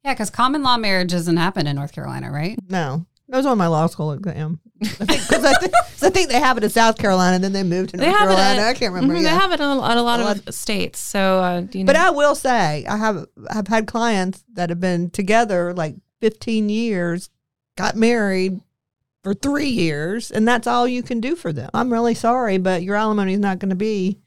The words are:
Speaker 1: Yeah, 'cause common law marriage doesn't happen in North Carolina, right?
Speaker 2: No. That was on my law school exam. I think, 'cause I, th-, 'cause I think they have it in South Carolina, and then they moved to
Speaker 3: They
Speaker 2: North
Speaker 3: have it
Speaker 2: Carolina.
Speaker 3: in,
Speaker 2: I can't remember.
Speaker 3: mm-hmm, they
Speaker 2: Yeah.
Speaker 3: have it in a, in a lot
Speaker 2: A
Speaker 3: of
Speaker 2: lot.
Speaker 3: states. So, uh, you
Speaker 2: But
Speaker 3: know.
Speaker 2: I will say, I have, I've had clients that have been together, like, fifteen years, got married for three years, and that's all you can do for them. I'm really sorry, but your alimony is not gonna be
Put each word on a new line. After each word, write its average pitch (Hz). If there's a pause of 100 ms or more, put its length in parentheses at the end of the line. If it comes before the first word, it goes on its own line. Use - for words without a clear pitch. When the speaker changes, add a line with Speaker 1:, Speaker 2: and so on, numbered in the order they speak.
Speaker 1:
Yeah, 269
'cause 202
common 269
law 247
marriage 190
doesn't 170
happen 170
in 143
North 143
Carolina, 131
right? 165 (100)
Speaker 2:
No. 165 (220)
That 254
was 269
on 247
my 170
law 160
school 151
exam. 156 (240)
I 220
think, -
'cause -
I, 269
th-, 359
'cause -
I 370
think 370
they 240
have 254
it 208
in 208
South 226
Carolina, 185
and 185
then 196
they 196
moved 185
to 180
Speaker 3:
They 285
Speaker 2:
North 392
Speaker 3:
have 403
it 190
Speaker 2:
Carolina. 196
Speaker 3:
in, 214
Speaker 2:
I 247
can't 226
remember. 269
Speaker 3:
mm-hmm, 339
they 311
Speaker 2:
Yeah. 339
Speaker 3:
have 381
it 311
in 285
a, 277 (200)
in 233
a 240
lot 240
Speaker 2:
A -
Speaker 3:
of 202
Speaker 2:
lot. -
Speaker 3:
states. -
So, 190
uh, 180 (100)
you 190
Speaker 2:
But 277
Speaker 3:
know. 349
Speaker 2:
I 359
will 285
say, 185
I 208
have, 214 (240)
I've 208
had 226
clients 214 (120)
that 175
have 175
been 180
together, 196
like, 160 (260)
fifteen 220
years, 185 (460)
got -
married 196 (640)
for 196
three 285
years, 180
and 220
that's 240
all 240
you 247
can 233
do 277
for 170
them. 131
I'm 247
really 233
sorry, 233
but 185
your 202
alimony 208
is 208
not 196
gonna 190
be 202